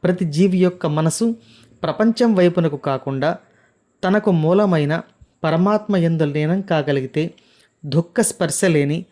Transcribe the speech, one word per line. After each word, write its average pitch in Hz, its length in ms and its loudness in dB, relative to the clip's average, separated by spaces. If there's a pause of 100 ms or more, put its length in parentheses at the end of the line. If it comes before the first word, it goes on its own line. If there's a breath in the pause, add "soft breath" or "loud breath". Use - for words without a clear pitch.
ప్రతి 180 220 0
జీవి 180 320 2
యొక్క 180 280 0
మనసు 160 500 0 (480 soft breath)
ప్రపంచం 226 520 2
వైపునకు 170 420 2
కాకుండా 135 600 -4 (680 soft breath)
తనకు 208 280 2
మూలమైన 165 680 2 (420)
పరమాత్మ 196 520 0
యందు 165 280 2
లీనం 151 380 -2
కాగలిగితే 151 720 -2 (520 soft breath)
దుఃఖ 160 360 -2
స్పర్శ 190 440 -2
లేని 156 460 0